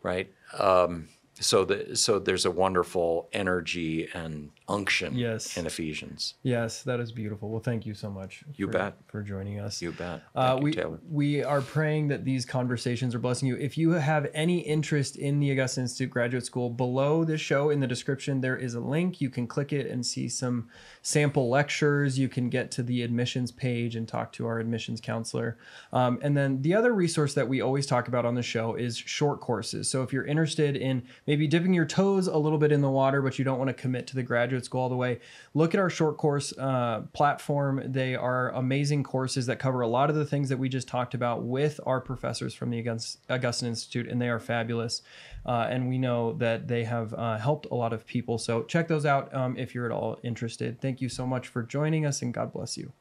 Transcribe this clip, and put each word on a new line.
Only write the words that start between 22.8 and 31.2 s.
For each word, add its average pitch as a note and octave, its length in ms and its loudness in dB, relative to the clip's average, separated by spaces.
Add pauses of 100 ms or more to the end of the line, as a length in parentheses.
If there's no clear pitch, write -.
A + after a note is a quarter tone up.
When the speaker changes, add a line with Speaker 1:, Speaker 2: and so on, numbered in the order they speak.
Speaker 2:
the A#2+ 180 0
admissions A#2+ 500 0
page A#2+ 440 -2
and A2+ 120 -4
talk A#2 260 -4
to B2 120 -6
our A2+ 140 -2
admissions A2+ 420 -4
counselor. A#2 560 -4 (360)
Um, B2 280 2
and C#3+ 160 2
then C3+ 240 0
the E3 140 2
other A#3 180 4
resource E3 400 2
that B2+ 140 2
we C3 140 0
always C#3 260 0
talk B2 200 2
about A#2+ 180 0
on A#2+ 100 2
the A#2+ 80 0
show A2+ 320 -2
is A#2 220 -4
short - 420 -2
courses. G#2+ 500 -4
So C3 140 0
if B2 100 -4
you're C3 120 -2
interested D3 500 2
in C3 260 2 (240)